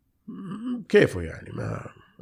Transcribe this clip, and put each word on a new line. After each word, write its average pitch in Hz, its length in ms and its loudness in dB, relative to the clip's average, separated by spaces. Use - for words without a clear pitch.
كيفه 143 340 6
يعني - 280 -10
ما - 360 -6